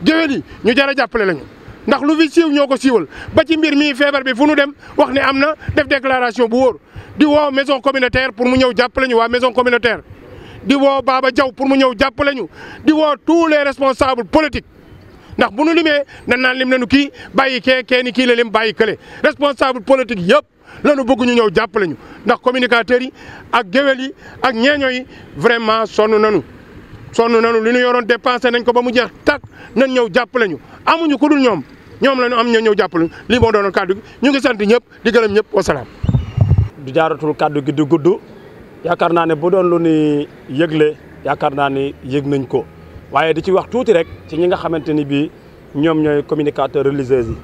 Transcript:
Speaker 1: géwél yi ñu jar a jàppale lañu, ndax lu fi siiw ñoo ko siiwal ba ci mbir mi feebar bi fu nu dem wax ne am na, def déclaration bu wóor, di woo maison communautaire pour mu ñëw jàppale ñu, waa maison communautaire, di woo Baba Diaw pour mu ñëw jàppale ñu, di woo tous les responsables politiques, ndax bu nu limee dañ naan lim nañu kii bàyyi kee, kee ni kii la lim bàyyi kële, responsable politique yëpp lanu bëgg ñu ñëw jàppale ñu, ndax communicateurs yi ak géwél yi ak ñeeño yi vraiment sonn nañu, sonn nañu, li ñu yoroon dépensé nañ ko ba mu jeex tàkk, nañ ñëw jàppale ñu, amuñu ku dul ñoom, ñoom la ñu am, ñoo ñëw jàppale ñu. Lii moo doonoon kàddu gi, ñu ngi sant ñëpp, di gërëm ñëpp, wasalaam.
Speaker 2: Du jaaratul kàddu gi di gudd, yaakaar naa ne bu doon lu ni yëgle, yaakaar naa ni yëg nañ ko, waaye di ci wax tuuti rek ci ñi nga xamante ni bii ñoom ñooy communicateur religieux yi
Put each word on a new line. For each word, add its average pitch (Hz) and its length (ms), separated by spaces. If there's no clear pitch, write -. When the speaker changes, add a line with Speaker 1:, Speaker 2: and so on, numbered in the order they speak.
Speaker 1:
géwél 320 280
yi 202 120
ñu 220 120
jar 277 140
a 277 60
jàppale 233 300
lañu, 165 160
ndax 254 140
lu 294 180
fi 320 100
siiw 330 200
ñoo 285 180
ko 262 100
siiwal 233 280
ba 311 120
ci 320 120
mbir 311 180
mi 294 180
feebar 285 300
bi 262 100
fu 247 120
nu 302 100
dem 285 180
wax 262 140
ne 269 80
am 269 180
na, 294 160
def 285 120
déclaration 254 600
bu 226 100
wóor, 254 220
di 294 80
woo 294 260
maison 269 300
communautaire 262 520
pour 226 140
mu 247 100
ñëw 254 180
jàppale 247 320
ñu, 247 100
waa 226 100
maison 247 260
communautaire, 240 480
di 196 120
woo 269 260
Baba 262 300
Diaw 269 200
pour 262 160
mu 269 100
ñëw 262 220
jàppale 277 340
ñu, 226 140
di - 100
woo 302 200
tous 330 220
les 302 160
responsables 262 640
politiques, 269 400
ndax 226 160
bu 240 100
nu 330 100
limee 311 300
dañ 247 140
naan 254 160
lim 262 120
nañu 254 180
kii 277 240
bàyyi 269 280
kee, 254 220
kee 254 200
ni 247 80
kii 247 140
la 240 100
lim 233 140
bàyyi 214 240
kële, 214 240
responsable 277 600
politique 240 400
yëpp 233 240
lanu 277 200
bëgg 240 220
ñu 247 80
ñëw 226 200
jàppale 214 340
ñu, 151 80
ndax 233 160
communicateurs 247 640
yi 262 80
ak 233 180
géwél 262 300
yi 262 140
ak 262 140
ñeeño 269 340
yi 254 160
vraiment 226 500
sonn 214 360
nañu, 214 200
sonn 233 200
nañu, 226 320
li 220 80
ñu 247 80
yoroon 247 260
dépensé 240 460
nañ 240 120
ko 233 100
ba 240 80
mu 247 120
jeex 226 160
tàkk, 294 180
nañ 262 180
ñëw 240 200
jàppale 240 360
ñu, 147 80
amuñu 311 320
ku 285 120
dul 294 100
ñoom, 214 240
ñoom 262 180
la 240 100
ñu 247 60
am, 233 160
ñoo 226 100
ñëw 220 160
jàppale 165 280
ñu. 160 40
Lii 233 100
moo 226 120
doonoon 202 200
kàddu 190 240
gi, 208 60
ñu 262 80
ngi 269 100
sant 247 180
ñëpp, 208 240
di 233 80
gërëm 220 220
ñëpp, 214 200
wasalaam. 160 320
Speaker 2:
Du 135 140
jaaratul 156 420
kàddu 147 300
gi 143 80
di 147 100
gudd, 147 240
yaakaar 170 300
naa 170 120
ne 160 100
bu 156 140
doon 185 200
lu 175 100
ni 151 480
yëgle, 151 460
yaakaar 147 300
naa 143 140
ni 135 240
yëg 135 240
nañ 139 200
ko, 127 180
waaye 151 220
di 160 80
ci 190 100
wax 185 200
tuuti 233 220
rek 165 140
ci 156 100
ñi 175 100
nga 180 100
xamante 165 360
ni 151 120
bii 143 260
ñoom 156 260
ñooy 147 220
communicateur 147 600
religieux 135 460
yi - 140